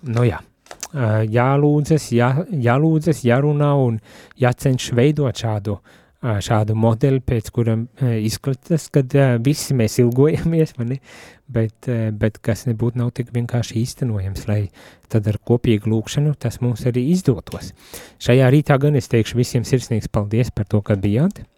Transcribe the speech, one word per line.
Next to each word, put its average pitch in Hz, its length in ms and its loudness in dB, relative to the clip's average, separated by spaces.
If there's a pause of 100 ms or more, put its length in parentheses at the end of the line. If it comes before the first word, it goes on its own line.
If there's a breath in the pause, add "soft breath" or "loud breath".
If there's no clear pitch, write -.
Nu 120 200 0
jā, 107 160 0 (520)
ā, 110 360 0
jālūdzas, 143 880 2
jā-, 131 340 2
jālūdzas, 151 760 2
jārunā 147 540 2
un 117 200 0 (400 loud breath)
jācenš 127 580 0
veidot 147 400 2
šādu, 107 400 -4 (440 soft breath)
ā, 110 220 -2
šādu 107 340 0
modeli, 117 460 2
pēc - 300 -4
kuram, 113 320 0 (120)
ā, 120 200 0
izskatās, 127 760 -4
kad, 135 240 0
ā, 135 280 4
visi 139 340 0
mēs 110 240 0
ilgojamies, 151 760 2
vai 117 160 -4
ne? 135 60 -8 (480 loud breath)
Bet, 113 400 -4
ā, 113 240 -2
bet 107 280 -2
kas - 280 -4
nebūtu 117 340 -2
nav 120 140 -2
tik 120 180 -8
vienkārši 120 480 -4
īstenojams, 107 640 -4
lai 104 140 0 (480 loud breath)
tad 107 180 0
ar 107 120 -2
kopīgu 113 520 0
lūgšanu 143 460 -2
tas - 260 -6
mums 123 240 -2
arī 123 220 -2
izdotos. 151 640 -2 (460 loud breath)
Šajā 127 320 4
rītā 143 280 4
gan 147 160 2
es - 160 -2
teikšu 117 300 0
visiem 120 260 -2
sirsnīgs 120 440 -2
paldies 110 420 -2
par - 160 -6
to, 104 140 0
ka 107 120 0
bijāt 107 480 -2 (140)